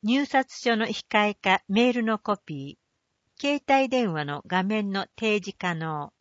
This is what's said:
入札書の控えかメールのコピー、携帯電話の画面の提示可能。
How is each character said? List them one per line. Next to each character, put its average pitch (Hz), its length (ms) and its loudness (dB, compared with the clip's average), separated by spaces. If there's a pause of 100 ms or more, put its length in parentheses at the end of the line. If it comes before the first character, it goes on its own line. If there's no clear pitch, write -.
入 254 220 2
札 269 300 0
書 233 220 0
の 220 100 0
控 214 440 0
え 202 40 -6
か 190 340 2
メ 233 220 4
ー 240 40 0
ル 240 100 -2
の 220 140 0
コ 202 180 -2
ピ 143 420 -12
ー、 - 600 -20
携 285 280 -2
帯 269 200 4
電 240 240 2
話 151 120 -2
の 143 220 -6
画 185 160 0
面 208 300 -2
の 190 140 -4 (120)
提 214 200 0
示 190 200 -8
可 180 160 -4
能。 156 460 -6